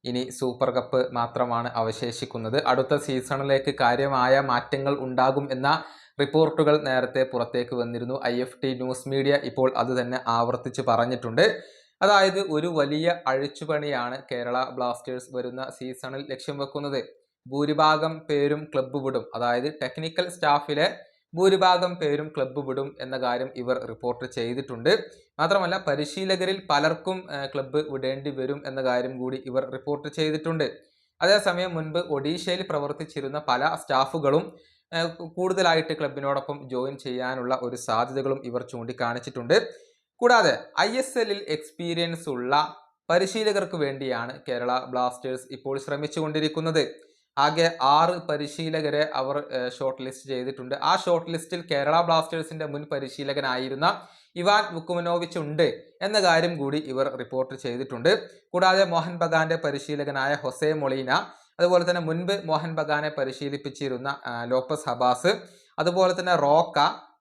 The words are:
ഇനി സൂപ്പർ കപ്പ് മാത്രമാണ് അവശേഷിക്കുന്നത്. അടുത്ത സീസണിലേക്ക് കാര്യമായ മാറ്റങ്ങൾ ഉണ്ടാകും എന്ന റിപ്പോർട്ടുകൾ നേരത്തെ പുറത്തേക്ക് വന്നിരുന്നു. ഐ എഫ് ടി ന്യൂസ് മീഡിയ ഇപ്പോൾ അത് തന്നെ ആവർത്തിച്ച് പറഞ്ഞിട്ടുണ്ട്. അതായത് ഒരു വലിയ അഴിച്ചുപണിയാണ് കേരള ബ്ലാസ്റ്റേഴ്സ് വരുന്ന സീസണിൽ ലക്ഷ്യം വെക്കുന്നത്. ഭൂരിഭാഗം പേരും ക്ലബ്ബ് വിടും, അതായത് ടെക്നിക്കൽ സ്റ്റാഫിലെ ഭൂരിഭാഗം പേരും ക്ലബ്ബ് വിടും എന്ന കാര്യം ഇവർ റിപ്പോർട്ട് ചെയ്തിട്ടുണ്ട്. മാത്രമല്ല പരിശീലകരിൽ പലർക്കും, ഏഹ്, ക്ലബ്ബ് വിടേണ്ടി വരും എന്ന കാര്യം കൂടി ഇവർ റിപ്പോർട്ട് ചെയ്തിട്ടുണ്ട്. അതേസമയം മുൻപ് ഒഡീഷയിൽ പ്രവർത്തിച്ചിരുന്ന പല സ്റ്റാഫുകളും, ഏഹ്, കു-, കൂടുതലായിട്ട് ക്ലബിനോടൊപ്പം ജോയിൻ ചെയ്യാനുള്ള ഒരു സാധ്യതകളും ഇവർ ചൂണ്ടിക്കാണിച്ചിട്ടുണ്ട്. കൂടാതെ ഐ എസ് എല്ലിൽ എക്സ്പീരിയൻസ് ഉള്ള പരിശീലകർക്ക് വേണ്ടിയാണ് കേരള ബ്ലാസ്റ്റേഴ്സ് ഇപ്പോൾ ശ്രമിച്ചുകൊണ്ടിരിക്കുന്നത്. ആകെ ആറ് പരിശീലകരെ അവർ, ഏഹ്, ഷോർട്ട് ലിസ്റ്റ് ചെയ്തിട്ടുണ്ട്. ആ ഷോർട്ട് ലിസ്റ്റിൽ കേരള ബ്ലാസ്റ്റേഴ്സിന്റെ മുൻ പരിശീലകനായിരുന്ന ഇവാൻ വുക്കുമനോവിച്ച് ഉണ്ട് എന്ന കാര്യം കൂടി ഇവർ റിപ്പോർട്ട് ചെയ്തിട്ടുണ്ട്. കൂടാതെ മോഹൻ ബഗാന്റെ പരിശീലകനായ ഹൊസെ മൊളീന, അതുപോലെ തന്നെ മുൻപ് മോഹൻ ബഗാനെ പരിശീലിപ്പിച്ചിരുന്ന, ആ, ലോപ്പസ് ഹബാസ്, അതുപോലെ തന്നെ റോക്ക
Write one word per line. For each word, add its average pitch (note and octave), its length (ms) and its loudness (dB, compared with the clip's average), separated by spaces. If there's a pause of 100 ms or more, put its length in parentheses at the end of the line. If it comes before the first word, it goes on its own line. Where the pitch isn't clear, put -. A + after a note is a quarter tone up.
ഇനി B2 260 -4 (100)
സൂപ്പർ B2+ 320 0
കപ്പ് B2+ 460 0
മാത്രമാണ് A#2+ 540 -2 (100)
അവശേഷിക്കുന്നത്. A2+ 880 -4
അടുത്ത C3+ 340 4
സീസണിലേക്ക് C3+ 720 0
കാര്യമായ C3 600 4
മാറ്റങ്ങൾ C3+ 560 0 (100)
ഉണ്ടാകും C3 460 2
എന്ന C#3 320 2 (380)
റിപ്പോർട്ടുകൾ D3+ 560 4 (120)
നേരത്തെ C3 340 2 (100)
പുറത്തേക്ക് B2 420 -2
വന്നിരുന്നു. A#2+ 500 -4
ഐ B2 160 0
എഫ് B2 220 -6
ടി C3 180 0
ന്യൂസ് B2+ 260 -6
മീഡിയ C#3 360 4
ഇപ്പോൾ C3 340 2
അത് B2 240 2
തന്നെ B2 260 -2
ആവർത്തിച്ച് A#2+ 540 0
പറഞ്ഞിട്ടുണ്ട്. A#2+ 800 2 (400)
അതായത് G3 380 6 (160)
ഒരു D#3 120 0
വലിയ D#3 480 0 (120)
അഴിച്ചുപണിയാണ് C#3 920 -4 (100)
കേരള B2 340 -2 (120)
ബ്ലാസ്റ്റേഴ്സ് B2+ 580 -4
വരുന്ന B2+ 340 -6 (100)
സീസണിൽ C3 520 -10
ലക്ഷ്യം C#3 260 -6
വെക്കുന്നത്. C#3 440 -4 (460)
ഭൂരിഭാഗം D#3 720 2 (100)
പേരും D3 440 2
ക്ലബ്ബ് C3 320 -2
വിടും, C3 200 -2 (100)
അതായത് B2 460 0
ടെക്നിക്കൽ D#3+ 480 -4
സ്റ്റാഫിലെ D3+ 680 0 (380)
ഭൂരിഭാഗം F3+ 580 4
പേരും D3+ 400 -2
ക്ലബ്ബ് C3+ 320 -4
വിടും C3+ 360 -4
എന്ന C3 140 -6
കാര്യം B2+ 380 -2
ഇവർ B2 360 -2
റിപ്പോർട്ട് A#2+ 340 -6
ചെയ്തിട്ടുണ്ട്. B2 680 -2 (480)
മാത്രമല്ല F#3 480 0
പരിശീലകരിൽ F#3 840 0
പലർക്കും, D#3+ 680 2
ഏഹ്, C#3 180 -6
ക്ലബ്ബ് C3+ 260 -2 (140)
വിടേണ്ടി C3+ 360 -4 (100)
വരും C#3 280 -4
എന്ന C3+ 220 -6
കാര്യം B2+ 320 0
കൂടി C3 240 -6
ഇവർ C3 300 -2
റിപ്പോർട്ട് D3 320 -6 (100)
ചെയ്തിട്ടുണ്ട്. D#3 460 -2 (580)
അതേസമയം F#3 540 2
മുൻപ് D#3 240 -4 (160)
ഒഡീഷയിൽ F3 540 -2
പ്രവർത്തിച്ചിരുന്ന D3 800 -6
പല C3 340 2
സ്റ്റാഫുകളും, C3+ 640 2 (540)
ഏഹ്, E3 200 0
കു-, E3 200 -12
കൂടുതലായിട്ട് F3 600 2
ക്ലബിനോടൊപ്പം C#3 600 -2 (140)
ജോയിൻ C3+ 320 -2
ചെയ്യാനുള്ള B2+ 560 -2
ഒരു B2 140 -4
സാധ്യതകളും C3 720 0
ഇവർ A#2+ 140 -4 (100)
ചൂണ്ടിക്കാണിച്ചിട്ടുണ്ട്. A#2+ 960 0 (460)
കൂടാതെ A3 420 4 (300)
ഐ A#3 100 -2
എസ് C4 200 -4
എല്ലിൽ G3+ 280 -2 (100)
എക്സ്പീരിയൻസ് E3+ 800 -4
ഉള്ള C#3+ 400 2 (340)
പരിശീലകർക്ക് F#3+ 680 2 (100)
വേണ്ടിയാണ് B2+ 640 -4
കേരള B2 320 0 (140)
ബ്ലാസ്റ്റേഴ്സ് B2+ 580 -2
ഇപ്പോൾ C3+ 340 -6
ശ്രമിച്ചുകൊണ്ടിരിക്കുന്നത്. D#3 1300 -2 (240)
ആകെ D#3+ 440 4
ആറ് D#3 340 6 (140)
പരിശീലകരെ D3+ 800 -2 (100)
അവർ, C#3 180 -2 (200)
ഏഹ്, B2 200 -2
ഷോർട്ട് C3 280 -4
ലിസ്റ്റ് C3 260 -12
ചെയ്തിട്ടുണ്ട്. B2+ 440 -6 (140)
ആ F3+ 60 6 (100)
ഷോർട്ട് E3+ 280 2
ലിസ്റ്റിൽ E3+ 280 -6 (100)
കേരള D3 360 4
ബ്ലാസ്റ്റേഴ്സിന്റെ D#3+ 640 0
മുൻ D3 180 -6
പരിശീലകനായിരുന്ന C3+ 1120 -2 (400)
ഇവാൻ G3+ 340 4
വുക്കുമനോവിച്ച് E3+ 640 -2
ഉണ്ട് D3+ 420 0 (200)
എന്ന G#3 260 2
കാര്യം E3+ 300 4
കൂടി C#3 200 -2 (140)
ഇവർ C3+ 160 2 (140)
റിപ്പോർട്ട് C3 340 -4
ചെയ്തിട്ടുണ്ട്. C3 760 0 (240)
കൂടാതെ F#3 320 6
മോഹൻ E3+ 380 0
ബഗാന്റെ D#3+ 320 2
പരിശീലകനായ C#3+ 880 -2
ഹൊസെ D3+ 300 0
മൊളീന, C3+ 380 -2 (480)
അതുപോലെ F3 300 6
തന്നെ F3 120 2
മുൻപ് E3+ 340 0 (100)
മോഹൻ D#3+ 300 -2
ബഗാനെ D3+ 420 0
പരിശീലിപ്പിച്ചിരുന്ന, C#3 1080 -4
ആ, A#2 180 -6
ലോപ്പസ് B2+ 460 0
ഹബാസ്, B2+ 440 4 (460)
അതുപോലെ F3+ 400 2
തന്നെ F3+ 160 2
റോക്ക D3 440 4 (420)